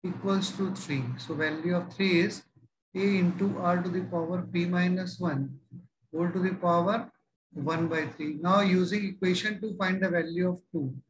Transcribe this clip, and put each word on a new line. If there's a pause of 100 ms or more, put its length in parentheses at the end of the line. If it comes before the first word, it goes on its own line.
equals
to
three. (140)
So
value
of
three
is (520)
A
into
R
to
the
power
P
minus
one (560)
whole
to
the
power (420)
one
by
three.
Now
using
equation
two,
find
the
value
of (100)
two. (160)